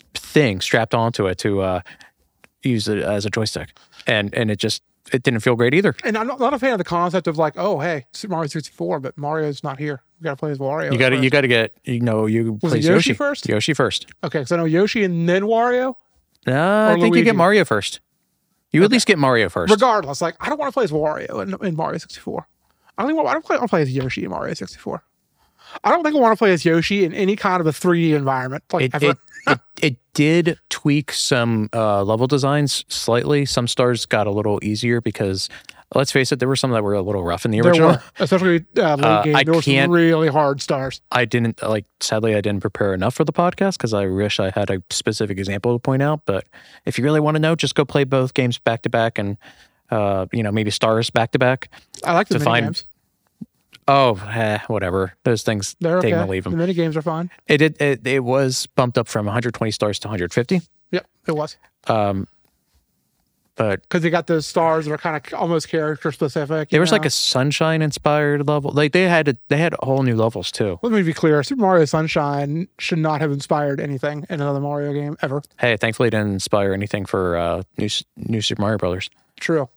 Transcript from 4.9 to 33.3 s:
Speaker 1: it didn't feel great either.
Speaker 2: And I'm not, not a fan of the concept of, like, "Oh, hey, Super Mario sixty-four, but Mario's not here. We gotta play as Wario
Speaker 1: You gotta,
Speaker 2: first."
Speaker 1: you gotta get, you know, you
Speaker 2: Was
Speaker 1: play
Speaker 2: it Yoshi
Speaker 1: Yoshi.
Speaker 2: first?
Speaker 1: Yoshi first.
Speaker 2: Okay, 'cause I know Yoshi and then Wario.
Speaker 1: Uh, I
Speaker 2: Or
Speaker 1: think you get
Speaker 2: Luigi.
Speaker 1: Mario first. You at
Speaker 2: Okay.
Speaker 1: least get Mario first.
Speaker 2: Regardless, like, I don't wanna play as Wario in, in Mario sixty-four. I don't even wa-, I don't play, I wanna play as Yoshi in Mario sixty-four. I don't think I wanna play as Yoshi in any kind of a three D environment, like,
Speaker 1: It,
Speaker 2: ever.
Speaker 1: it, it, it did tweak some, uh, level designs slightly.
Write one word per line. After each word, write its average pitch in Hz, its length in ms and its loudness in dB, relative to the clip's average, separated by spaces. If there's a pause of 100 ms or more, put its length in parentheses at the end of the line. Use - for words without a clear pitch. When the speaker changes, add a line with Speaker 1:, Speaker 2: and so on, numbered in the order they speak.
Speaker 1:
it 131 100 0
didn't 117 180 0
feel 123 140 2
great 120 180 2
either. 180 300 2
Speaker 2:
And 220 140 -2
I'm 226 100 -4
not, 277 120 -8
not 262 140 0
a 254 60 -4
fan 262 120 0
of 226 80 0
the 175 40 -4
concept 175 440 -2
of, 156 100 -2
like, 156 200 0
"Oh, 175 220 -2
hey, 151 320 -4
Super 208 220 -12
Mario 160 140 -4
sixty-four, 165 520 -6
but 131 180 -10
Mario's 147 460 -4
not 139 160 -8
here. 147 220 -8 (180)
We 165 60 -12
gotta 143 100 -4
play 151 160 -6
as 139 80 -6
Wario 139 320 -4
Speaker 1:
You 127 60 0
gotta, 127 180 4
Speaker 2:
first." 131 80 2
Speaker 1:
you 131 60 2
gotta 135 180 4
get, 117 260 2 (100)
you 123 180 -4
know, 110 240 0
you 113 360 0
Speaker 2:
Was 165 100 -2
Speaker 1:
play 117 80 2
Speaker 2:
it - 40 0
Yoshi 175 280 4
Speaker 1:
Yoshi. - 20 -2
Speaker 2:
first? 285 360 -4
Speaker 1:
Yoshi 110 240 0
first. 120 340 -2 (160)
Speaker 2:
Okay, 160 160 -4
'cause 131 120 -6
I 175 60 2
know 165 80 -2
Yoshi 196 380 0
and 170 260 0
then 185 140 2
Wario. 247 520 0 (520)
Speaker 1:
Uh, 120 40 2
I 202 420 4
Speaker 2:
Or 175 60 2
Speaker 1:
think 170 160 6
you 170 80 6
get 226 80 6
Speaker 2:
Luigi. 202 60 2
Speaker 1:
Mario 185 280 6
first. - 340 -2 (720)
You 151 100 4
at 196 40 8
Speaker 2:
Okay. 208 80 4
Speaker 1:
least 240 140 2
get 196 100 4
Mario 123 320 4
first. 180 220 0
Speaker 2:
Regardless, 202 500 2
like, 175 180 -4
I - 100 -6
don't 302 100 -2
wanna 277 120 -4
play 262 120 0
as 165 80 -2
Wario 151 500 -4
in, 190 140 -6 (120)
in 160 80 -2
Mario 156 220 -4
sixty-four. - 500 -12 (500)
I 185 60 -2
don't 285 80 0
even 320 120 0
wa-, 247 60 0
I 254 40 0
don't 311 120 -4
play, 349 100 0
I - 40 0
wanna 240 100 -2
play 170 120 2
as 131 140 -2
Yoshi 131 300 -6
in - 60 -8
Mario - 220 -6
sixty-four. - 500 -12 (800)
I 220 80 2
don't 339 120 4
think 302 120 0
I 294 40 4
wanna 226 160 6
play 202 160 4
as 165 140 2
Yoshi 170 380 2
in 160 100 0
any 202 220 0
kind 185 260 0
of 160 60 -2
a 151 60 2
three 170 360 2
D 151 60 4
environment, 135 560 -2
like, 151 140 0
Speaker 1:
It, 127 100 -2
Speaker 2:
ever. 147 160 0
Speaker 1:
it, 135 60 -4 (300)
it, - 120 2 (220)
it 143 140 2 (180)
did 160 460 2 (100)
tweak 143 440 -2
some, 117 600 0
uh, 104 300 0
level 110 240 0
designs 139 600 0
slightly. 139 560 0